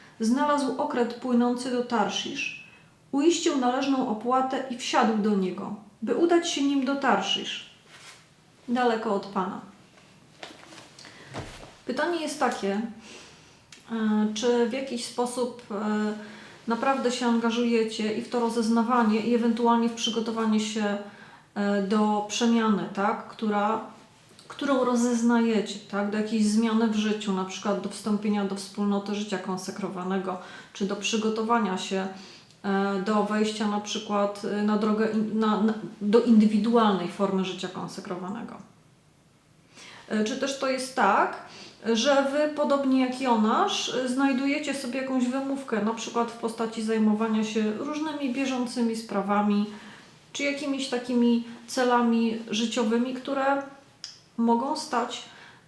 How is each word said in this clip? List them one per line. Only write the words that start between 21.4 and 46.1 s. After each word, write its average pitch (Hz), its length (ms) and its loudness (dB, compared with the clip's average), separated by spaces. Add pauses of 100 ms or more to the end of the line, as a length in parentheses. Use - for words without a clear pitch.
e, 202 260 0
do 208 460 2
przemiany, 220 560 2 (100)
tak, 208 340 -2
która, 214 540 -2 (680)
którą 277 360 0
rozeznajecie, 233 960 2 (120)
tak, 202 200 -2
do 214 60 -2
jakiejś 214 280 2
zmiany 220 420 2
w 214 80 0
życiu, 208 380 0
na 190 120 -2
przykład 196 360 -4
do 202 80 -6
wstąpienia 208 560 -2
do 196 100 -4
wspólnoty 202 600 -2
życia 208 220 -4
konsekrowanego, 185 1000 -4 (360)
czy 202 120 -4
do 202 100 -4
przygotowania 220 840 0
się, 190 300 -4 (560)
e, 196 420 0
do 208 180 2
wejścia 214 440 0
na 208 120 0
przykład, 202 640 -2
e, 208 180 -2
na 208 140 2
drogę 214 360 2
in-, 220 260 0
na, 214 220 2
na, 220 120 4 (280)
do 208 220 6
indywidualnej 214 840 6
formy 190 380 0
życia 185 220 -6
konsekrowanego. 185 880 -10 (1500)
E, 214 140 0
czy 254 140 -2
też 269 220 -4
to 269 80 0
jest 262 280 -2
tak, 233 420 4 (560)
że 269 380 4
wy, 302 240 0
podobnie 269 460 2
jak 254 200 -2
Jonasz, 254 720 2
e, 254 140 0
znajdujecie 277 640 0
sobie 262 280 -4
jakąś 262 240 0
wymówkę, 269 600 -2
na 220 80 0
przykład 233 380 -2